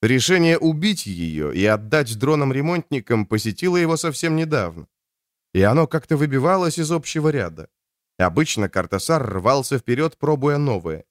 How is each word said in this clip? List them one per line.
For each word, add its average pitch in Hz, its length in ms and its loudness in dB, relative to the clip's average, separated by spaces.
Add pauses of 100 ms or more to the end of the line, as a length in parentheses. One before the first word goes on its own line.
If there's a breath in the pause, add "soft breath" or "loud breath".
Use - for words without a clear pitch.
Решение 165 560 4
убить 160 500 0
её 80 440 -4
и 82 140 0
отдать 110 520 0
дронам-ремонтникам 139 1080 0
посетило 113 520 -2
его 165 200 2
совсем 160 380 -2
недавно. 110 520 -2 (680)
И 95 80 2
оно 135 260 4
как-то 156 300 -2
выбивалось 156 600 0
из 160 140 -2
общего 156 380 0
ряда. 87 400 -6 (500)
Обычно 92 480 2
Картасар 98 580 -2
рвался 123 540 0
вперёд, 139 380 -2
пробуя 147 400 0
новое. 92 540 -4